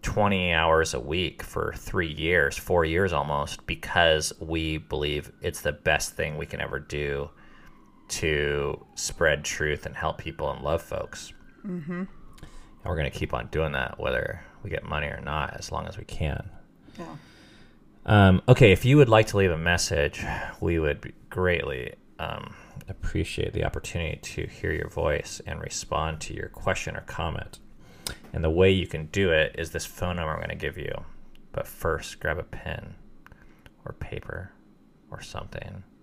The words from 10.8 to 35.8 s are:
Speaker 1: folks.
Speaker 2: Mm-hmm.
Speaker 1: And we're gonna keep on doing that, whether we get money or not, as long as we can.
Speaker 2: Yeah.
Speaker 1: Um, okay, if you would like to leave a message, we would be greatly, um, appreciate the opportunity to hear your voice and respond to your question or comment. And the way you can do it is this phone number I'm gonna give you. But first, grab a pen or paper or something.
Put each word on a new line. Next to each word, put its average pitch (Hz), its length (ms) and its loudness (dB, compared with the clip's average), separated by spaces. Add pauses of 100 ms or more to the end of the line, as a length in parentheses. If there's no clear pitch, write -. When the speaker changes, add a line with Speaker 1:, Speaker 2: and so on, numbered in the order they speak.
Speaker 1:
folks. - 500 -10 (340)
Speaker 2:
Mm-hmm. 180 260 -8 (100)
Speaker 1:
And 190 40 -6 (760)
we're 87 120 -2
gonna 73 140 0
keep - 240 -4
on 60 140 -4
doing 78 240 0
that, 65 260 -4
whether - 420 -2 (220)
we 98 80 -8
get 82 140 -4
money 76 240 -4
or 71 120 -8
not, 69 380 -4
as - 140 -10
long 78 160 -4
as - 100 -12
we - 60 -12
can. - 440 -4 (500)
Speaker 2:
Yeah. 160 180 -12 (880)
Speaker 1:
Um, 98 420 10
okay, 127 240 12
if 92 140 4
you 131 100 8
would 135 140 10
like 110 180 8
to - 80 0
leave 98 140 6
a 80 80 0
message, 82 680 0 (360)
we 85 180 2
would 76 240 0
be - 100 -12 (160)
greatly, 76 680 0 (240)
um, - 360 -8 (340)
appreciate - 640 -4
the - 120 -2
opportunity - 580 -4
to - 240 -8
hear - 260 -6
your 78 160 -4
voice 80 580 -2
and 80 140 -8
respond 78 600 -4
to - 120 -8
your - 140 -8
question - 480 -4
or - 60 -10
comment. - 560 -6 (760)
And - 120 -4
the 80 60 4
way 92 200 8
you 95 160 4
can 78 200 -6
do 98 260 0
it 78 260 4
is 80 120 -6
this - 160 -6
phone 90 300 -4
number 80 160 -2
I'm 78 80 -4
gonna 80 140 -6
give 73 240 -6
you. - 140 -6 (600)
But - 140 -6
first, - 540 -4
grab 78 180 -2
a 80 60 -6
pen - 500 -10 (880)
or - 100 -10
paper - 580 -10 (580)
or - 120 -12
something. - 600 -10 (200)